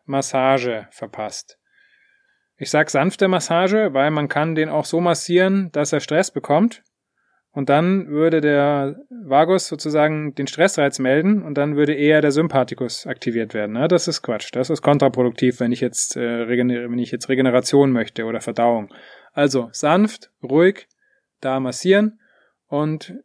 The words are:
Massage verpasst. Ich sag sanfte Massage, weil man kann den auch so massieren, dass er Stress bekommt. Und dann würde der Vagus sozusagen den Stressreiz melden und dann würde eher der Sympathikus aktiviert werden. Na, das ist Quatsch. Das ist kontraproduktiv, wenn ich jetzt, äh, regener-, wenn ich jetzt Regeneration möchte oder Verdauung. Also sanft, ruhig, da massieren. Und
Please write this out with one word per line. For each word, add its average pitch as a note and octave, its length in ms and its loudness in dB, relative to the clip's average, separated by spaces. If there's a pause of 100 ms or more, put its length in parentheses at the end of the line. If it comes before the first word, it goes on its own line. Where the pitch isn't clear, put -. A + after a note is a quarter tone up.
Massage C3 880 0
verpasst. - 640 -14 (1000)
Ich - 120 -12
sag D3+ 200 2
sanfte F3 380 0
Massage, F#3 640 0
weil C#3 180 2
man D3 180 -2
kann D#3 260 -2
den D#3 140 0
auch D3+ 160 -2
so E3 160 -2
massieren, F3+ 720 2
dass D3 180 -2
er D3+ 80 0
Stress E3 320 -2
bekommt. F3+ 520 0 (680)
Und C#3 180 -4
dann F3 380 2
würde D#3 340 2
der C#3+ 560 0 (120)
Vagus F3+ 580 2
sozusagen D3+ 680 -2
den C#3 120 -6
Stressreiz D3+ 520 0
melden D#3+ 420 2
und D3+ 160 -8
dann D3 180 -2
würde D3 180 2
eher D3 280 4
der D3 100 2
Sympathikus C3+ 760 -2
aktiviert A#2 460 -4
werden. G#2+ 200 -4
Na, C3 140 0
das E3+ 200 2
ist E3 140 -6
Quatsch. - 320 -6
Das B2+ 160 -2
ist D#3 120 -2
kontraproduktiv, C3 800 2
wenn A#2+ 120 -2
ich A#2 80 -4
jetzt, - 380 -4
äh, - 20 -6
regener-, A#2+ 680 -2
wenn A#2+ 100 -4
ich A#2+ 120 -6
jetzt - 180 -6
Regeneration C3 640 4
möchte A2+ 340 -2
oder A2+ 160 -6
Verdauung. A#2 520 -2 (380)
Also C3+ 400 0
sanft, F#3+ 600 0 (100)
ruhig, E3+ 460 2 (540)
da C3 180 -2
massieren. F#3+ 600 0 (480)
Und D3+ 460 -4 (120)